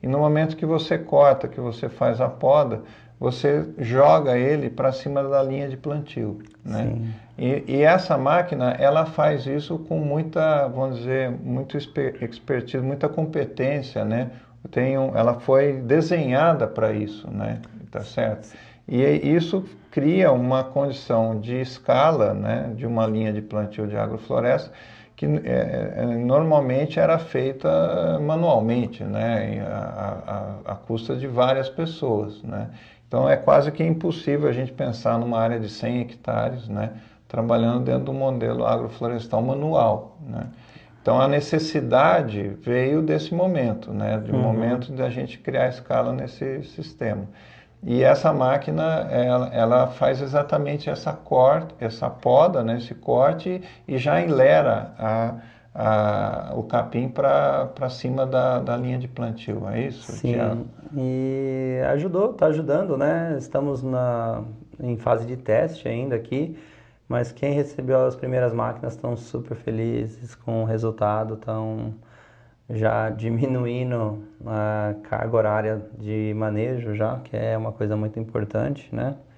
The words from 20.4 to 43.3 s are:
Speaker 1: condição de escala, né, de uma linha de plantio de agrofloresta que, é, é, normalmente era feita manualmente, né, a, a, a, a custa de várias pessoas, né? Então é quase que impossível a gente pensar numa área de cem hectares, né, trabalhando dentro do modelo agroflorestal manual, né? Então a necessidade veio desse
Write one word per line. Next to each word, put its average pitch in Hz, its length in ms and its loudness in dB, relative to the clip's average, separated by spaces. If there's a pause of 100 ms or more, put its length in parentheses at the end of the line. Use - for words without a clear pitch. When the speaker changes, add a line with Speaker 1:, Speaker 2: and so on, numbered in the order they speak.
Speaker 1:
condição 123 760 0
de 117 220 -6
escala, 127 720 2
né, 110 420 -4
de 120 100 -8
uma 113 220 0
linha 110 260 0
de 107 80 -4
plantio 107 460 -4
de 104 100 -6
agrofloresta 120 720 0 (440)
que, - 100 -6
é, 123 720 0
é, 117 80 -2 (120)
normalmente 139 840 2
era 160 200 4
feita 160 1000 0
manualmente, 123 840 2
né, 107 640 -2
a, - 80 -6 (920)
a, - 60 -8
a, - 20 -
a - 20 -6
custa 117 400 -6
de 131 120 -6
várias 131 420 2
pessoas, 123 760 -4
né? 110 260 -8 (380)
Então 127 220 2
é 143 60 6
quase 143 360 4
que 156 120 -4
impossível 156 640 0
a 127 60 2
gente 131 180 -4
pensar 117 480 -2
numa 117 200 -2
área 113 200 0
de 110 100 -6
cem 120 320 -4
hectares, 117 680 -4
né, 107 220 -4 (360)
trabalhando 117 560 2
dentro 127 220 0
do 135 80 -6
modelo 120 520 -2
agroflorestal 117 760 -2
manual, 135 840 0
né? 113 220 -10 (540)
Então 120 180 4
a 135 80 4
necessidade 139 1300 2
veio 131 400 2
desse 156 320 0